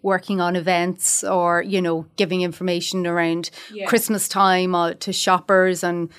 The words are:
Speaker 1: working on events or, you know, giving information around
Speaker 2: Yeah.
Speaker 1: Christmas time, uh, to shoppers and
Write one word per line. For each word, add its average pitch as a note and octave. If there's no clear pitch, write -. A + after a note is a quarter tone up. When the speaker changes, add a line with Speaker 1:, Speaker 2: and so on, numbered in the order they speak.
Speaker 1:
working F#3+
on F3
events F3
or, F3
you G3
know, E3
giving F#3
information F3
around E3+
Speaker 2:
Yeah. G3
Speaker 1:
Christmas A3
time, F#3
uh, E3+
to -
shoppers F#3
and F3